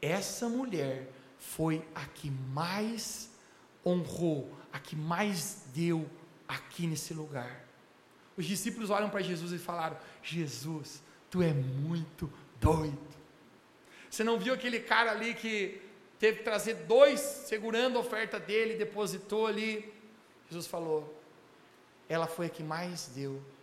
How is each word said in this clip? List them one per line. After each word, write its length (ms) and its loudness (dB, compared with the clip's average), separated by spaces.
"Essa 480 -2
mulher 600 -2
foi 480 0
a 120 -8
que 240 -10
mais 1000 -4
honrou, 640 0
a 60 -10
que 180 -10
mais 680 -2
deu 340 2
aqui 380 -6
nesse 260 -2
lugar." 520 -8
Os 100 -2
discípulos 420 -2
olham 220 4
para 100 0
Jesus 320 -2
e 60 -4
falaram, 400 -4
"Jesus, 800 -6
tu 140 2
é 100 6
muito 800 -2
doido." 540 2
Você 160 -2
não 140 4
viu 160 2
aquele 240 -2
cara 320 4
ali 240 0
que 480 -2
teve 200 6
que 60 -10
trazer 300 2
dois 460 10
segurando 760 0
a 40 4
oferta 380 -2
dele, 380 2
depositou 680 0
ali. 460 -2
Jesus 180 -8
falou, 540 -2
"Ela 180 2
foi 200 -2
a 40 -2
que 120 -10
mais 460 -6
deu." 340 -6